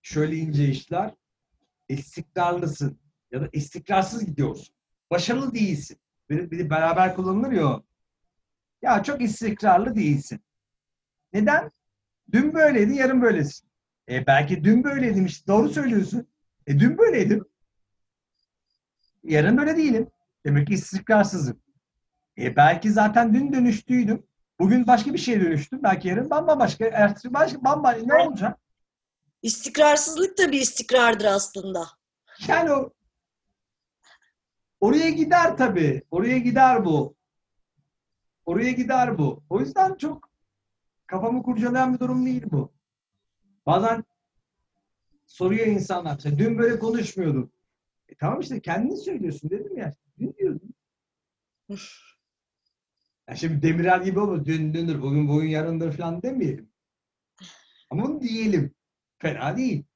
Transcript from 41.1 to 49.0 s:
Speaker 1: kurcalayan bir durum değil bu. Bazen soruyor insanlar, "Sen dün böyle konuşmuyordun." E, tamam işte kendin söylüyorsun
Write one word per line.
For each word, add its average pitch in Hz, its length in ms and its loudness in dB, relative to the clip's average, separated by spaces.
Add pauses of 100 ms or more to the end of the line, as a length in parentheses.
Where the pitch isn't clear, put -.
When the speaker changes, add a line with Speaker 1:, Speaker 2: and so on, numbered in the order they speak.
Speaker 1:
kurcalayan 247 500 0
bir 247 60 -4
durum 254 260 -2
değil 254 260 -4
bu. - 220 -4 (920)
Bazen 226 380 0 (1200)
soruyor 214 420 -2
insanlar, 180 520 -4
"Sen 147 200 -2
dün 226 180 2
böyle 233 220 2
konuşmuyordun." 190 720 -2 (580)
E, - 60 -20
tamam 214 240 -4
işte 254 220 -8
kendin 226 340 -4
söylüyorsun 185 540 -8